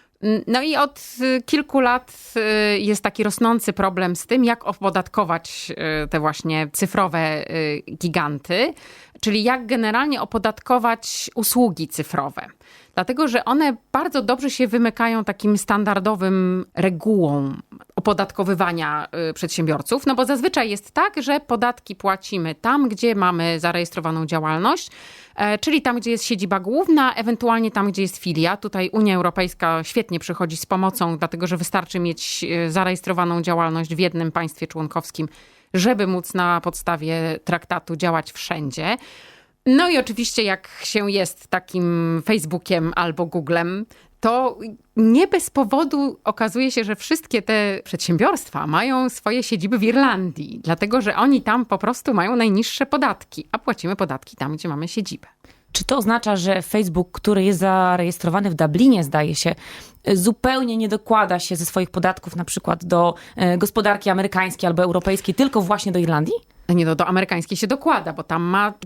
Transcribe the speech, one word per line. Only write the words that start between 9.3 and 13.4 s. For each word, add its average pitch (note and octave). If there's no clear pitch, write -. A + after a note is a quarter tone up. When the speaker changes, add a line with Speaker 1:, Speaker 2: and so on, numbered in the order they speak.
Speaker 1:
jak B3
generalnie A#3+
opodatkować A3+
usługi G#3+
cyfrowe. -
Dlatego, B3+
że A#3